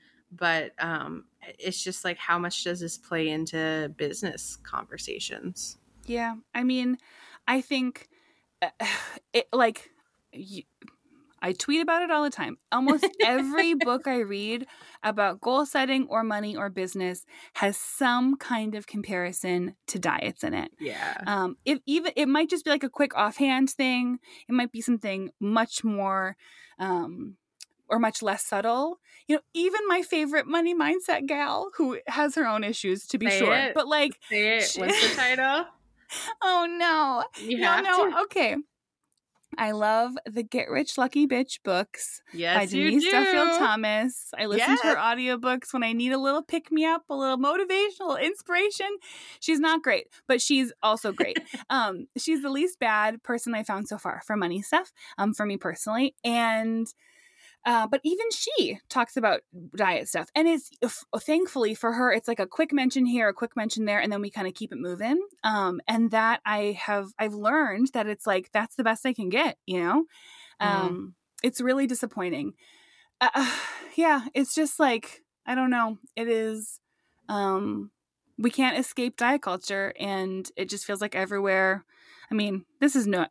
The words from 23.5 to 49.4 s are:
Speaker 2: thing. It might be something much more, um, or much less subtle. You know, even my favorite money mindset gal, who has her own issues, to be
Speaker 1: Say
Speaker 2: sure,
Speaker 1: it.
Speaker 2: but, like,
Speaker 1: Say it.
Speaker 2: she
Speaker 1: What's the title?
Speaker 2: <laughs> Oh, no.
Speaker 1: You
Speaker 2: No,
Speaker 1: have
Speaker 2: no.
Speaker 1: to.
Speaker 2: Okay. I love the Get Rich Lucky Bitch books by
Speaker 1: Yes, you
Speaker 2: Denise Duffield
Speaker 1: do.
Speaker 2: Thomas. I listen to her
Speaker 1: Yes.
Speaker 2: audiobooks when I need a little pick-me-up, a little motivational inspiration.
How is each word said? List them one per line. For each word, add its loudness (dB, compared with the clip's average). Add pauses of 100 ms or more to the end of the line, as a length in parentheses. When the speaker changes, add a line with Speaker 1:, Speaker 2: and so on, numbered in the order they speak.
Speaker 2:
thing. 0 (280)
It -2
might 2
be -8
something -2 (100)
much 0
more, 0 (420)
um, -4 (520)
or 2
much 0
less -2
subtle. -2 (260)
You 2
know, -2 (100)
even 0
my 2
favorite 0
money 2
mindset 0
gal, -2
who 0
has 0
her 2
own 0
issues, -2
to -2
be 0
Speaker 1:
Say 2
Speaker 2:
sure, 4 (100)
Speaker 1:
it. -2
Speaker 2:
but, 2
like, 2 (100)
Speaker 1:
Say 2
it. 2
Speaker 2:
she -2
Speaker 1:
What's 2
the 4
title? 2
Speaker 2:
<laughs> -20 (640)
Oh, 4
no. 2 (120)
Speaker 1:
You -4
Speaker 2:
No, 4
Speaker 1:
have 2
Speaker 2:
no. 4
Speaker 1:
to. 2
Speaker 2:
Okay. 0 (1040)
I 0
love 2 (120)
the -4
Get -4
Rich -2
Lucky 4
Bitch 0
books -2 (300)
by 4
Speaker 1:
Yes, -4
you 4
Speaker 2:
Denise 6
Duffield 4
Speaker 1:
do. 2
Speaker 2:
Thomas. 0
I -2
listen 4
to 2
her 4
Speaker 1:
Yes. -
Speaker 2:
audiobooks 0
when 0
I 0
need 0
a 0
little 0
pick-me-up, 0
a -2
little 0
motivational 0
inspiration. -2 (520)